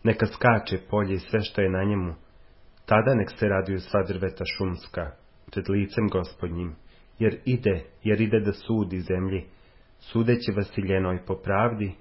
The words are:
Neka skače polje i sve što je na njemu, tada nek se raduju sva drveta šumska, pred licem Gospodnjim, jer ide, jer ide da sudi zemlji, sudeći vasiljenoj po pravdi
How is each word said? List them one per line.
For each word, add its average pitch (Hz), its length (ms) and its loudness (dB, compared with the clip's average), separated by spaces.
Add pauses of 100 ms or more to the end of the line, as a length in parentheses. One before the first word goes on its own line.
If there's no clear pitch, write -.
Neka 110 220 2
skače 107 520 2 (120)
polje 104 240 0
i 95 60 -2
sve 107 220 -2
što - 200 -2
je 95 80 4
na 92 140 0
njemu, 98 300 -2 (720)
tada 113 300 4
nek 104 140 2 (100)
se 107 80 2
raduju 95 320 2
sva 98 240 0
drveta 92 420 -4
šumska, 87 680 -4 (400)
pred - 180 -4
licem 101 380 0
Gospodnjim, 87 680 -4 (440)
jer 110 260 2
ide, 101 380 0 (200)
jer 107 180 2
ide 110 180 4
da 101 140 0
sudi 98 460 -2
zemlji, 92 460 -2 (540)
sudeći 117 520 0
vasiljenoj 95 760 0
po 95 100 -4
pravdi 104 640 0